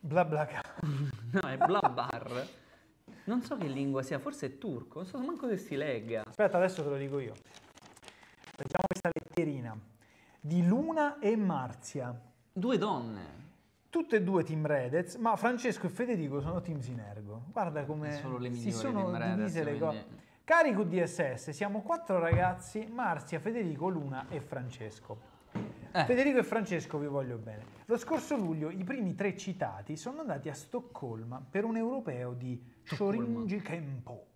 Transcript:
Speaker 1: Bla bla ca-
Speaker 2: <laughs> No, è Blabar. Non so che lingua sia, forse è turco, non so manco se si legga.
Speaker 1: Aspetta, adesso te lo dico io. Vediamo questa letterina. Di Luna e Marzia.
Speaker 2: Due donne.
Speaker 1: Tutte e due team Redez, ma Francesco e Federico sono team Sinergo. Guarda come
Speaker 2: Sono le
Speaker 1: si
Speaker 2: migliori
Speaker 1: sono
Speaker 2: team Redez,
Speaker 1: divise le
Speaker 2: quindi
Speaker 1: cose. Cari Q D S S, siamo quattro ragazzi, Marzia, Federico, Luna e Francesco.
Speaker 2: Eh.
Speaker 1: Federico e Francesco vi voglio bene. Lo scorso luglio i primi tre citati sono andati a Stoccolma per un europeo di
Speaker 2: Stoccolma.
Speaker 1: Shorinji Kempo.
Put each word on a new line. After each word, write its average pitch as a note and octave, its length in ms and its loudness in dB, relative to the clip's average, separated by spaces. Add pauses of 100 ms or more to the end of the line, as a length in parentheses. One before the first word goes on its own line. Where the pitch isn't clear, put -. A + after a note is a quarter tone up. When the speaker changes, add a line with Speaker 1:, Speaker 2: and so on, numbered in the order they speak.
Speaker 1:
Bla E3 240 4
bla D3+ 220 2
ca- - 160 -6 (180)
Speaker 2:
<laughs> C3+ 520 -2
No, - 160 4
è C3 100 -2
Blabar. B2 880 2 (760)
Non A#3 180 0
so C#4 140 -4
che F3 100 -2
lingua C3+ 360 0
sia, C3+ 180 -4
forse C#4 260 -6
è C3 120 -8
turco, D#3+ 420 -6
non F#3 80 -6
so C4+ 100 -8
manco C#4 300 -4
se G#3 100 2
si F#3 180 -6
legga. A#2 480 0
Speaker 1:
Aspetta, F#3+ 320 4
adesso F3+ 280 4
te D3 40 0
lo C#3+ 80 0
dico C#3 220 -2
io. A2+ 160 -6 (1200)
Vediamo - 300 0
questa - 260 2
letterina. C3+ 640 -2 (640)
Di E3+ 260 4
Luna D4 520 4
e A3 180 4
Marzia. C3 800 -2 (340)
Speaker 2:
Due G#3+ 260 4
donne. A2+ 580 -2 (540)
Speaker 1:
Tutte D#4+ 260 2
e G3+ 60 8
due F3 220 6
team D#3 220 0
Redez, D3 500 2
ma A3+ 180 4
Francesco A#3+ 520 2
e - 20 2
Federico D#3+ 520 0
sono E3 200 -2
team D#3+ 180 -4
Sinergo. G#2+ 720 -8
Guarda D#3+ 360 0
come D3+ 320 -4
Speaker 2:
Sono C3 180 -4
le B2 160 -4
Speaker 1:
si A#2+ 140 -4
Speaker 2:
migliori G3 100 0
Speaker 1:
sono A#3 240 0 (100)
Speaker 2:
team F3+ 60 -2
Redez, E3+ 200 0
Speaker 1:
divise F3 280 0
le C#3+ 140 0
Speaker 2:
quindi D#3+ 60 0 (120)
Speaker 1:
cose. G#2+ 100 -10 (380)
Cari D#4+ 300 8
Q G3 100 2
D F3 200 4
S D#3+ 300 0
S, B2 160 -8
siamo G3+ 320 -2
quattro E4 360 0
ragazzi, F3+ 680 2
Marzia, G3 540 -2
Federico, F3 480 0
Luna C#3 400 -2
e D3+ 120 -4
Francesco. - 960 -10 (560)
Speaker 2:
Eh. E3 120 4
Speaker 1:
Federico B3+ 340 6
e A3 40 6
Francesco F3+ 560 0
vi D3 80 -2
voglio C3+ 320 -2
bene. G#2+ 260 -10 (220)
Lo A#3 100 4
scorso D4 400 0
luglio D#3+ 340 0
i F#3+ 140 -4
primi G#3 300 -2
tre G3 240 0
citati A#2+ 580 -4
sono C4 240 -8
andati D#3+ 300 -4
a C3+ 40 -6
Stoccolma B2+ 920 -8
per G3+ 160 0
un A3+ 120 0
europeo A3+ 580 -2
di B2 280 -6 (200)
Speaker 2:
Stoccolma. G3+ 420 0
Speaker 1:
Shorinji A3+ 380 0
Kempo. C#3 720 -6